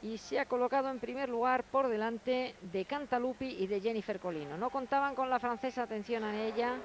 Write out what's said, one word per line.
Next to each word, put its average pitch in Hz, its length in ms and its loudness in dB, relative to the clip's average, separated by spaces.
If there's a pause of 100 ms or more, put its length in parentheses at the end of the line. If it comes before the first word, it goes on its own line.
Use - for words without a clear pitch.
Y 220 160 -6
se - 200 -2
ha 269 80 2
colocado 254 440 2
en 262 100 -4
primer 254 300 -2
lugar 247 340 4
por 269 240 2
delante 233 720 0
de 190 240 -2
Cantalupi 262 760 -2
y 190 100 0
de 202 120 0
Jennifer 214 400 -2
Colino. 156 380 -4
No 233 120 0
contaban 277 460 0
con 262 140 0
la 254 100 4
francesa, 247 440 -2
atención 220 420 -2
a 214 180 0
ella. 233 420 0